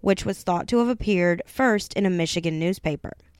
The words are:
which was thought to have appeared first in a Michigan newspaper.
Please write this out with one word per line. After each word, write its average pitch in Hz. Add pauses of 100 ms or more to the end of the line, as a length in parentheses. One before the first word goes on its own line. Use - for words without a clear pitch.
which 196
was 196
thought 175
to 240
have 240
appeared 180
first 226
in 208
a 190
Michigan 165
newspaper. 165 (260)